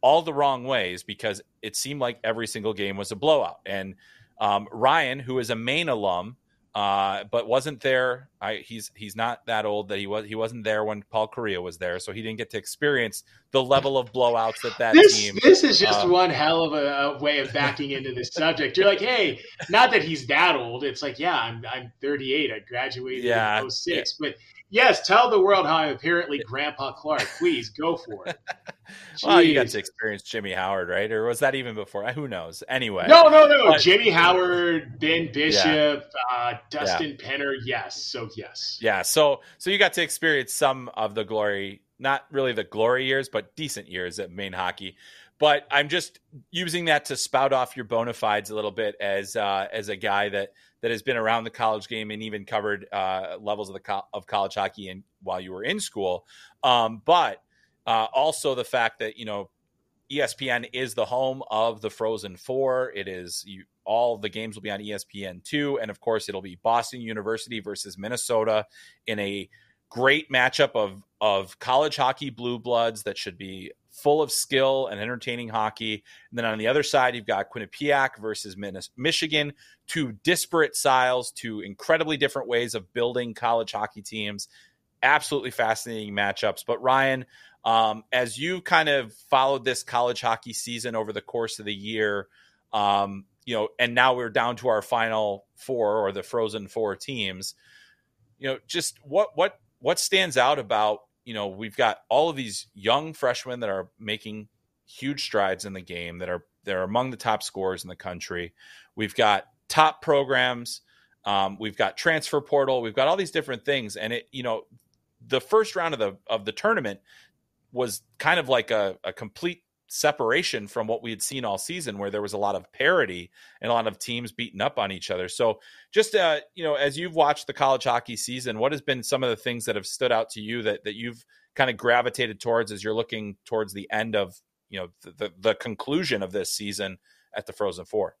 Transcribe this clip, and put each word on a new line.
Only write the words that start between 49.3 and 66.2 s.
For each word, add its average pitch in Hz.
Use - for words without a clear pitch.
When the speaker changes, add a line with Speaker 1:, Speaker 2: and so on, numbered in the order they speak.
Speaker 1:
uh, 98
as 101
a 104
guy 101
that, 98
that 113
has 113
been 131
around 113
the 113
college 110
game 110
and 107
even 104
covered, 101
uh, 95
levels 104
of 98
the 95
co-, 98
of 104
college 98
hockey 98
in, 92
while 92
you 92
were 92
in 185
school. 92
Um, 117
but, 151
uh, 113
also 143
the 123
fact 117
that, 110
you 117
know, 101
E 139
S 131
P 131
N 120
is 127
the 117
home 131
of 110
the 107
Frozen 101
Four. 127
It 98
is, 90
you, 95
all 117
the 104
games 110
will 104
be 104
on 101
E 104
S 101
P 101
N 90
two, 143
and 110
of 98
course, 110